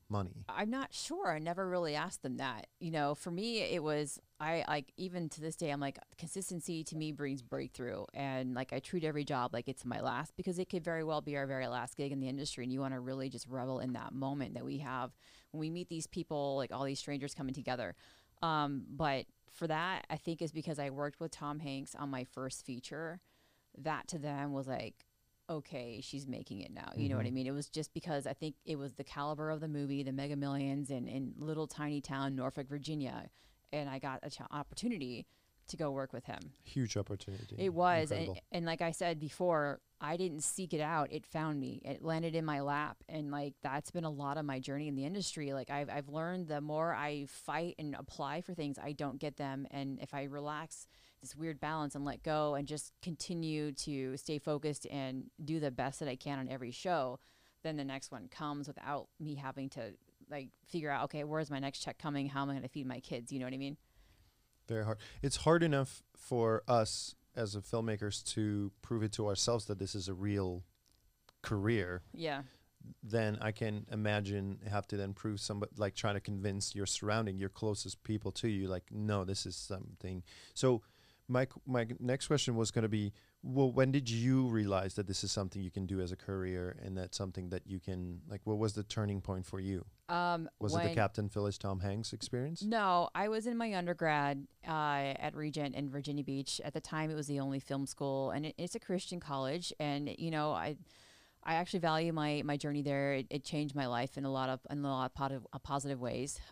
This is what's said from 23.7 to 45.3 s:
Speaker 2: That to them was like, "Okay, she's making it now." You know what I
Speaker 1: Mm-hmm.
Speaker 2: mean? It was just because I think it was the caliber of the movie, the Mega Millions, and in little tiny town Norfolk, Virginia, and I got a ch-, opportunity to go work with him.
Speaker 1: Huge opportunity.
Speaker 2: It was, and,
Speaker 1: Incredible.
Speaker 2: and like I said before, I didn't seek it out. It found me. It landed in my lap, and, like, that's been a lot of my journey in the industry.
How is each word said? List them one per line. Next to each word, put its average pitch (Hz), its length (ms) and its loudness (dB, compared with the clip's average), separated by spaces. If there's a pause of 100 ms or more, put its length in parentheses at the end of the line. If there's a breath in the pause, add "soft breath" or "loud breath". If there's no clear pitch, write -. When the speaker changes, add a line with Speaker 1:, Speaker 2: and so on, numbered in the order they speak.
Speaker 2:
That 143 300 -2
to 170 100 -4
them 143 360 -2
was 135 120 -2
like, 113 380 -4 (460)
"Okay, 123 520 -6
she's 139 240 -8
making 107 360 -6
it - 100 -10
now." - 240 -10
You 139 140 2
know 131 60 2
what 123 100 2
I - 20 -2
Speaker 1:
Mm-hmm. 127 60 -2
Speaker 2:
mean? 131 120 0
It 131 40 -2
was 143 180 -2
just - 240 -4
because 151 340 -2
I - 60 -2
think 151 320 -4
it 156 120 -2
was 139 180 -6
the 143 100 -6
caliber 151 460 -2
of 156 100 0
the 160 80 -2
movie, 143 340 0
the 131 120 -2
Mega 139 200 0
Millions, 139 560 0
and 127 160 -2
in 127 300 -4
little 156 300 -2
tiny 147 340 -2
town 139 340 -2
Norfolk, 131 360 -2
Virginia, 139 580 -4 (460 soft breath)
and 143 160 -2
I 135 80 -4
got 135 240 -4
a 143 80 -8
ch-, - 100 -10 (100)
opportunity 143 760 -4 (420 soft breath)
to - 80 -8
go 151 140 0
work 135 240 -2
with 120 100 -8
him. - 140 -8 (240)
Speaker 1:
Huge 120 340 0
opportunity. 101 640 -4
Speaker 2:
It 185 160 2
was, 170 380 6
and, 156 80 2
Speaker 1:
Incredible. 185 180 -2 (140)
Speaker 2:
and 170 120 0
like 165 160 0
I 170 120 2
said 170 260 2
before, 151 640 2 (200)
I 156 160 0
didn't 170 260 0
seek 185 300 -2
it 156 80 2
out. 151 320 2
It - 140 -4
found 156 340 0
me. - 240 -4
It 135 180 -6
landed 160 320 2
in 160 120 2
my 147 140 2
lap, 143 500 0
and, 151 200 -2
like, 143 320 -4
that's 139 280 -2
been 170 140 -2
a 156 60 -2
lot 143 280 -2
of 151 80 0
my 135 120 0
journey 139 300 -2
in 143 60 -2
the 135 100 0
industry. 160 480 -2